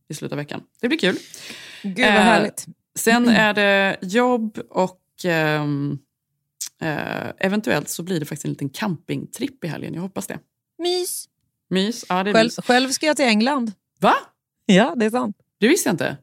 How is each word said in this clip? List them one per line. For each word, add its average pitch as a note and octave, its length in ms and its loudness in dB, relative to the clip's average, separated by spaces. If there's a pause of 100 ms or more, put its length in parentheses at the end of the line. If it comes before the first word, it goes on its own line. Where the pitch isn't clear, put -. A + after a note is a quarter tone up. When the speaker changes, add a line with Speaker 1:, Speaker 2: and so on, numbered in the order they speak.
Speaker 1:
i D#3+ 60 -12
slutet D3+ 180 -12
av C#3+ 60 -8
veckan. - 220 -10 (200)
Det B3 80 -2
blir D#4 100 -2
kul. F#3+ 180 0 (680)
Speaker 2:
Gud, F#3+ 160 -8
vad G#3 80 4
Speaker 1:
Eh, G3+ 140 6
Speaker 2:
härligt. F#3+ 460 2 (320)
Speaker 1:
sen A#3 260 4
Speaker 2:
Mm. A#3 120 6
Speaker 1:
är G#3+ 180 4
det G3 480 2
jobb A3+ 560 0 (120)
och, F#3 300 -2 (240)
ehm, D3+ 720 0 (840)
eh, C#3+ 460 -4 (100)
eventuellt F#3+ 500 -2
så - 140 -10
blir E3+ 180 -4
det D3 60 -6
faktiskt - 180 -10
en D3+ 60 -6
liten C#3+ 200 -6
campingtripp - 920 -8
i E3+ 40 -8
helgen. - 260 -10
Jag E3 80 -10
hoppas G3 240 -10
det. - 120 -12 (440)
Speaker 2:
Mys. F4+ 420 -6 (460)
Speaker 1:
Mys, F#3+ 380 -2
ja, F#3 160 0
det G3+ 60 -2
är G#3 40 2
Speaker 2:
Själv, A3+ 120 4
Speaker 1:
mys. A#3 200 -6
Speaker 2:
själv B3+ 240 2
ska C4+ 160 -4
jag D4+ 100 2
till D4 80 0
England. A#3 480 0 (280)
Speaker 1:
Va? A3 140 4 (520)
Speaker 2:
Ja, A3+ 300 6
det A3 100 0
är A3 40 -2
sant. B2+ 260 -4 (240)
Speaker 1:
Det G#3+ 80 4
visste E4 200 2
jag G#3 60 2
inte. C#3 280 -4